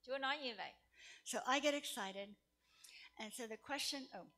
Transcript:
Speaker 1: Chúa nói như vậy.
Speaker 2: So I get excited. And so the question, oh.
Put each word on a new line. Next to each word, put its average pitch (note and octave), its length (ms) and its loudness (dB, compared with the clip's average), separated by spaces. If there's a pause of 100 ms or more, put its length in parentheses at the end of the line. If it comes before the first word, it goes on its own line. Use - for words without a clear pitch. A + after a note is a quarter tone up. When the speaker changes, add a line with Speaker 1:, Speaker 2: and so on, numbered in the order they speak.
Speaker 1:
Chúa C4 140 2
nói C4+ 200 4
như B3+ 180 -2
vậy. D3+ 180 -6 (520)
Speaker 2:
So A#3 140 0 (140)
I C#4+ 60 8
get C#4+ 140 6
excited. G3+ 560 -2 (880)
And G#3+ 180 -6
so A#3 140 -4
the G#3+ 80 -4
question, C#4 480 0 (180)
oh. E3+ 60 -14 (100)